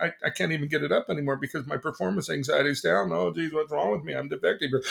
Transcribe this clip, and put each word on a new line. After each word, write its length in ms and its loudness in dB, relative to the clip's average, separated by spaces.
I, 60 -8
I 60 0
can't 220 0
even 160 -2
get 140 0
it 100 0
up 160 2
anymore 260 0
because 320 -6
my 100 -2
performance 520 -2
anxiety 400 2
is 120 0
down. 300 4
Oh, 220 2
geez, 200 -2
what's 180 -2
wrong 200 2
with 140 -2
me? 100 -4
I'm 140 -4
defective." 440 0
Or, 180 2